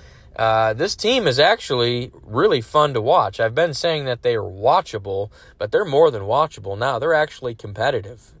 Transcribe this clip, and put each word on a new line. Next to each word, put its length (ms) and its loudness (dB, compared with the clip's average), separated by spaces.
Uh, 380 2
this 200 -2
team 320 0
is 140 2
actually 720 0
really 380 0
fun 340 0
to 60 0
watch. 400 2
I've 140 0
been 200 0
saying 300 -2
that 180 -6
they 140 0
are 60 -2
watchable, 880 -2
but 140 -6
they're 120 2
more 280 4
than 100 -8
watchable 560 -2
now. 220 -2
They're 120 0
actually 440 -2
competitive. 840 -6